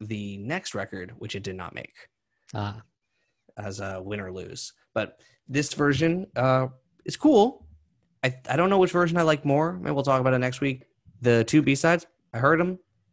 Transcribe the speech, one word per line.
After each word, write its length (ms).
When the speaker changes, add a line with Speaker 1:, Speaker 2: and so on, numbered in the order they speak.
Speaker 1:
the 380
next 360
record, 440
which 160
it 80
did 140
not 180
make 340
Speaker 2:
Ah. 280
Speaker 1:
as 240
a 200
win 200
or 120
lose. 400
But 260
this 260
version, 640
uh, 320
is 120
cool. 500
I, 140
I 80
don't 140
know 80
which 140
version 260
I 40
like 220
more. 340
Maybe 160
we'll 100
talk 160
about 140
it 40
next 220
week. 240
The 220
two 180
B-sides, 440
I 60
heard 220
'em. 180